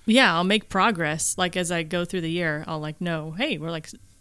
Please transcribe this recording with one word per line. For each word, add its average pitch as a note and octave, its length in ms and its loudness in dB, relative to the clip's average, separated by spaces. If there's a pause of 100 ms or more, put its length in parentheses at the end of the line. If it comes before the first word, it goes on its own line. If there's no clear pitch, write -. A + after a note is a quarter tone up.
Yeah, A3 300 6
I'll E3+ 80 2
make G#3 260 0
progress. E3+ 680 0
Like, F3+ 200 0
as F3 140 0
I E3+ 120 0
go F3 220 -2
through F3+ 160 -4
the E3 100 -2
year, E3 360 -2
I'll, D#3+ 120 -4
like, D3+ 220 -6
know, D#3+ 300 -2
"Hey, A3 260 -2
we're, D#3 140 -6
like, D#3+ 180 -6 (320)